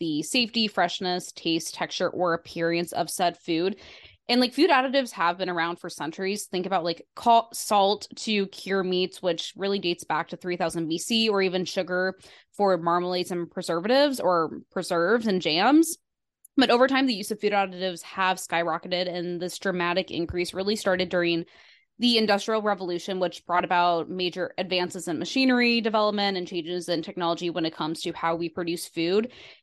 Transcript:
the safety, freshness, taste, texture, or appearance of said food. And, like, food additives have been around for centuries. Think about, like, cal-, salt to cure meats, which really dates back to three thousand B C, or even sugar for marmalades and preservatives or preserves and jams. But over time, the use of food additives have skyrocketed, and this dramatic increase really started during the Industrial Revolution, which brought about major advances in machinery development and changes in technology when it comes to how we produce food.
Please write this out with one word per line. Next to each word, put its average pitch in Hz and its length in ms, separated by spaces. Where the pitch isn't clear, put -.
the 156 220
safety, 226 460
freshness, 180 640
taste, 165 420
texture, 180 340
or 170 260
appearance 170 580
of 165 180
said 175 280
food. 175 380
And, 247 140
like, 247 140
food 330 160
additives 262 400
have 180 260
been 185 140
around 170 260
for 175 140
centuries. 190 560
Think 185 180
about, 185 180
like, 170 320
cal-, 233 380
salt 208 640
to 208 300
cure 190 360
meats, 185 380
which 170 340
really 196 240
dates 175 260
back 160 240
to 170 100
three 175 180
thousand 165 320
B 160 80
C, 226 320
or 202 140
even 185 240
sugar 185 520
for 190 220
marmalades 180 520
and 175 200
preservatives 233 680
or 165 400
preserves 190 560
and 190 160
jams. 226 560
But 262 140
over 240 160
time, 269 200
the 254 60
use 202 200
of 208 80
food 208 120
additives 185 500
have 185 360
skyrocketed, 175 760
and 175 280
this 180 160
dramatic 180 520
increase 175 440
really 196 220
started 185 340
during 170 340
the 240 180
Industrial 214 460
Revolution, 185 580
which 175 240
brought 175 200
about 175 440
major 180 480
advances 180 500
in 160 120
machinery 240 640
development 208 560
and 175 100
changes 175 400
in 165 140
technology 170 480
when 160 160
it 160 100
comes 160 240
to 170 120
how 170 240
we 165 120
produce 175 400
food. 190 440